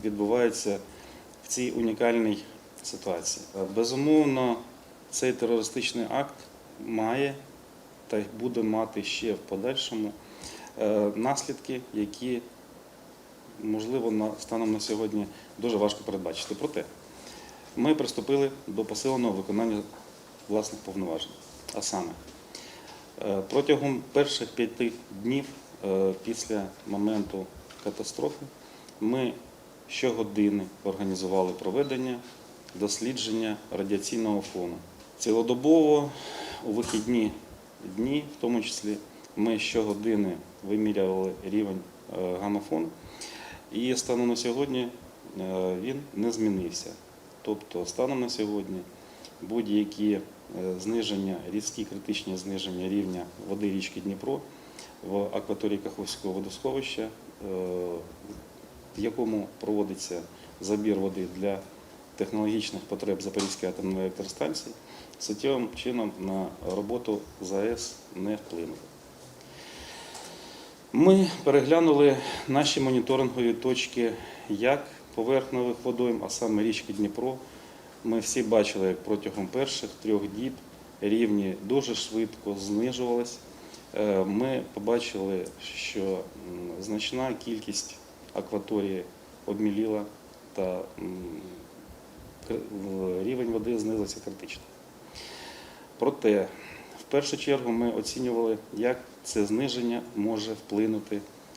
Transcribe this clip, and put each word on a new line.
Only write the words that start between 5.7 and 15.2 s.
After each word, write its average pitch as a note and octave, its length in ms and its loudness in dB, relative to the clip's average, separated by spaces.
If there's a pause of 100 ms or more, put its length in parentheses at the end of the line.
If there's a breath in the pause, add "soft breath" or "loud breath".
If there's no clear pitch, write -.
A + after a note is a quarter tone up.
акт C3+ 240 0 (520)
має A#2 480 2 (720)
та A2 100 2
й G#2 60 2 (160)
буде A#2+ 220 0
мати A2 400 2
ще A2 300 -2
в F#2 60 -2
подальшому, G#2+ 720 -2 (680 loud breath)
е, G#2 360 4
наслідки, C3+ 640 -2 (140)
які, A#2 460 -2 (1200)
можливо, A2 480 0
на, G#2+ 200 2 (100)
станом A2+ 320 0
на G#2+ 80 0
сьогодні G#2+ 460 0 (320 loud breath)